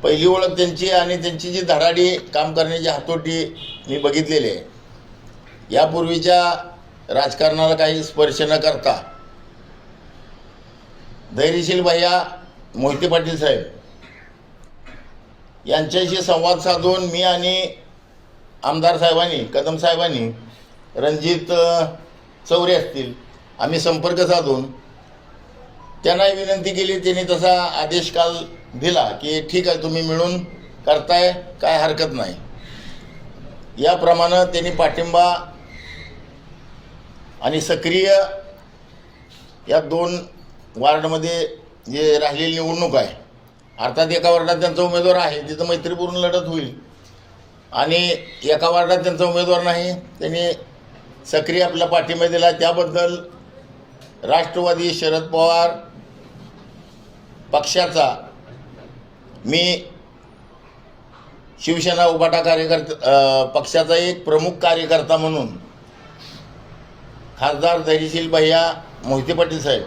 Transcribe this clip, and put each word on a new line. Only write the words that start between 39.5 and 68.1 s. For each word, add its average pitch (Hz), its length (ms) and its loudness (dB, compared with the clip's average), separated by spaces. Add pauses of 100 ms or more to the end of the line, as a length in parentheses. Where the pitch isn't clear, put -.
या 151 120 4
दोन 170 380 -4 (580)
वॉर्डमध्ये 160 720 0 (440)
जे 151 260 2
राहिलेली 151 360 -2
निवडणूक 165 420 -2
आहे, 104 180 0 (640)
अर्थात 127 300 0
एका 170 220 2
वॉर्डात 170 260 2
त्यांचा 170 260 0
उमेदवार 175 320 2
आहे, 151 260 0
तिथं 151 260 -8
मैत्रीपूर्ण 175 500 -4
लढत 175 300 -2
होईल 151 320 -6 (920)
आणि 165 420 2 (300)
एका 151 240 2
वॉर्डात 175 300 4
त्यांचा 175 260 0
उमेदवार 175 380 2
नाही, 175 320 0
त्यांनी 170 580 -4 (760)
सक्रिय 170 360 0
आपला 170 240 0
पाठिंबा 170 400 0
दिला. 170 240 4
त्याबद्दल 170 680 0 (1040)
राष्ट्रवादी 170 720 0
शरद 160 280 -2
पवार 165 480 2 (1800)
पक्षाचा 147 640 0 (1300)
मी 170 400 0 (1800)
शिवसेना 170 420 2
उभाटा 165 360 2
कार्यकर्ता, 160 500 0
अ, 135 520 4
पक्षाचा 156 520 0
एक 175 280 -2
प्रमुख 160 260 2
कार्यकर्ता 165 640 2
म्हणून 156 400 -2 (1800)
खासदार 156 440 0
धैर्यशील 160 480 -2